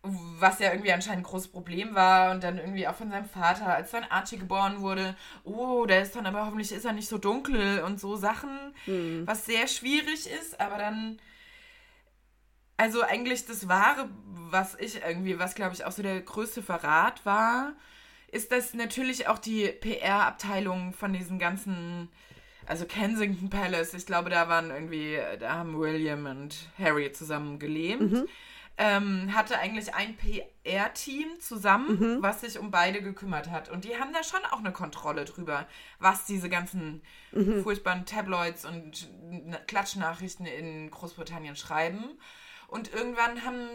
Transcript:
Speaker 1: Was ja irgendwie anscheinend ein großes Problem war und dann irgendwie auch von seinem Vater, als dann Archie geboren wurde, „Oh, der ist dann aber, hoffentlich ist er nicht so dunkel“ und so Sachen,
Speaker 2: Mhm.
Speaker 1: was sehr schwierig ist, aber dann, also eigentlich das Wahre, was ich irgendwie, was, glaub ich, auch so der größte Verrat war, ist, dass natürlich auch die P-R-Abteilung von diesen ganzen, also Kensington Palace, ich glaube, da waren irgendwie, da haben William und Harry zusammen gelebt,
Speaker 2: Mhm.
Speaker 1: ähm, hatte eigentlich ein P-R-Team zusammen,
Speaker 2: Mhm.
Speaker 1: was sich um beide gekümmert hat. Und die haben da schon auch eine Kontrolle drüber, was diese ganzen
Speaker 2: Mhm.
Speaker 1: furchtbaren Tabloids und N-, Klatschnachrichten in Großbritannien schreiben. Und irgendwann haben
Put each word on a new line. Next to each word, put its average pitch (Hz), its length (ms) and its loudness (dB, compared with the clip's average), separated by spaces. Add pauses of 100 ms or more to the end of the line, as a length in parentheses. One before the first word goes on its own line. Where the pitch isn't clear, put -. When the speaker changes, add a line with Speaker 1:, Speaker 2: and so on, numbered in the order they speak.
Speaker 1:
Was 180 540 2
ja 196 140 4
irgendwie 196 200 2
anscheinend 185 280 0
ein 180 100 -8
großes 185 220 -6
Problem 185 420 -6
war 185 380 8
und 185 100 -2
dann 180 160 -2
irgendwie - 300 -4
auch 214 80 -2
von 214 140 -8
seinem 196 180 -4
Vater, 196 440 2
als - 200 0
dann 233 120 -2
Archie 196 320 0
geboren 196 440 0
wurde, 190 360 -2 (280)
„Oh, 240 420 0
der 190 160 8
ist 196 140 -6
dann 220 100 -4
aber, 208 180 0
hoffentlich 214 280 -4
ist 202 120 -6
er 226 80 0
nicht 214 160 -4
so 214 100 -4
dunkel“ 202 640 2
und 196 180 -4
so 202 160 -4
Sachen, 277 580 -2 (120)
Speaker 2:
Mhm. 165 400 -2
Speaker 1:
was 220 200 -2
sehr 226 220 2
schwierig 294 600 0
ist, 320 320 -10
aber 202 180 0
dann, 220 420 -4 (1600)
also 226 260 4
eigentlich 247 440 0
das 196 220 -8
Wahre, 220 400 6 (160)
was 185 500 0
ich - 280 -8
irgendwie, 175 360 -2
was, 185 160 -2
glaub 185 180 -2
ich, - 120 -8
auch 190 80 -4
so 202 100 -6
der 190 180 -2
größte 220 420 -6
Verrat 170 640 4
war, 233 480 2 (600)
ist, 226 180 -4
dass 247 240 0
natürlich 247 540 -2
auch 220 100 2
die 220 300 0
P-R-Abteilung 196 1300 0
von 196 180 -2
diesen 185 260 -2
ganzen, 175 680 -2 (580)
also 170 200 -4
Kensington 202 640 0
Palace, 180 440 0
ich 180 120 -10
glaube, 175 240 0
da 170 180 4
waren 165 220 4
irgendwie, 151 480 -4 (200)
da 113 200 -4
haben 165 200 -4
William 156 480 0
und 139 300 -10 (220)
Harry 147 340 2
zusammen 147 460 -6
gelebt, 160 420 -2
Speaker 2:
Mhm. 226 260 4 (520)
Speaker 1:
ähm, 202 560 2
hatte 220 240 2
eigentlich 208 360 -4
ein 214 220 -4
P-R-Team 214 1120 -2 (120)
zusammen, 214 580 4 (180)
Speaker 2:
Mhm. 190 60 0
Speaker 1:
was 208 180 2
sich - 180 -10
um 208 120 -8
beide 190 320 4
gekümmert 190 480 -6
hat. 160 180 -6
Und 185 160 -8
die 240 140 -6
haben 277 160 -4
da 320 100 2
schon 381 160 0 (100)
auch 226 100 -2
eine 190 120 -2
Kontrolle 151 540 -4
drüber, 151 400 -4 (320)
was 190 260 6
diese 185 240 -2
ganzen 175 540 -2 (300)
Speaker 2:
Mhm. 202 300 4
Speaker 1:
furchtbaren 185 440 0
Tabloids 180 580 -2
und 160 460 -12 (200)
N-, 170 260 -10 (100)
Klatschnachrichten 185 800 -4
in 156 440 -8
Großbritannien 160 640 -12
schreiben. 175 640 -4 (480)
Und - 280 -8
irgendwann 240 500 0
haben 247 300 -6